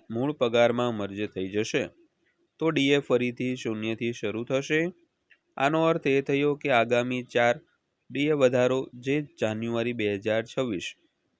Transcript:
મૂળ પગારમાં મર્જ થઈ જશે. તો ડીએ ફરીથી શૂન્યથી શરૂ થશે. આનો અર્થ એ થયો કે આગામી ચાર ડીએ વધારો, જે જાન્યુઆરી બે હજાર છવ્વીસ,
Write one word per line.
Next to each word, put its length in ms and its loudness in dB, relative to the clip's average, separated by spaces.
મૂળ 240 -2
પગારમાં 600 2
મર્જ 260 -6
થઈ 220 -6
જશે. 300 0
તો 120 -2
ડીએ 300 4
ફરીથી 560 -2
શૂન્યથી 560 -4
શરૂ 320 -6
થશે. 360 0
આનો 300 2
અર્થ 200 0
એ 140 4
થયો 340 0
કે 180 -4
આગામી 500 2
ચાર 220 4
ડીએ 240 0
વધારો, 460 4
જે 160 -2
જાન્યુઆરી 600 -2
બે 80 0
હજાર 260 -2
છવ્વીસ, 440 -4